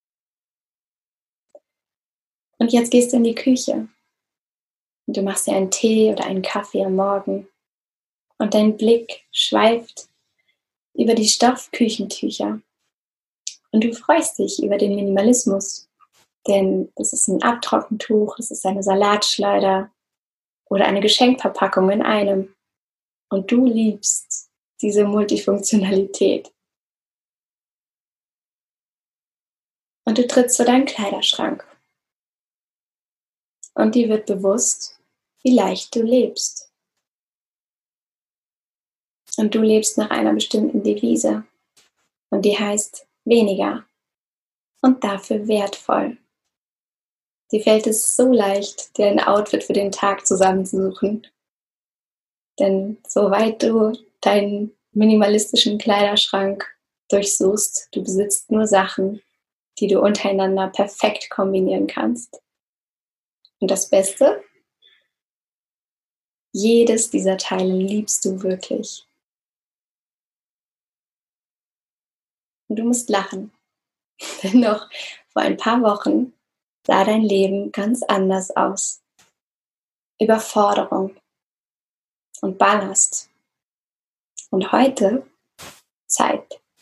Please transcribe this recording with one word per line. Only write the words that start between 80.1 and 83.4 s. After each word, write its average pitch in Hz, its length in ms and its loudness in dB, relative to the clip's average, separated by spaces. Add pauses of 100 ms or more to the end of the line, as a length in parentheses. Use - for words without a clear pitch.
Überforderung 208 960 0 (1200)
und 190 180 -6
Ballast 196 720 0 (1200)